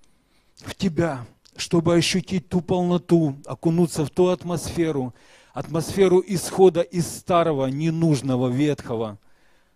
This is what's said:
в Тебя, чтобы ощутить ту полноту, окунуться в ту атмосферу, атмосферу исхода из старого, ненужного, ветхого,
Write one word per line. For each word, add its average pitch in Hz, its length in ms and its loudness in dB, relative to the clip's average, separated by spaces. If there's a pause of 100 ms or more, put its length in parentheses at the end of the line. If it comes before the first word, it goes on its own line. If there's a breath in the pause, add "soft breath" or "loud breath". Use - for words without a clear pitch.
(560)
в - 180 -16
Тебя, 156 520 -4 (300)
чтобы 175 380 0
ощутить 180 540 0
ту 180 140 -2
полноту, 175 840 0
окунуться 165 640 0
в - 40 -8
ту 180 180 2
атмосферу, 165 840 -4 (380 soft breath)
атмосферу 175 720 2
исхода 180 540 4
из 175 260 -2
старого, 165 600 0
ненужного, 139 840 0
ветхого, 123 680 -4 (580)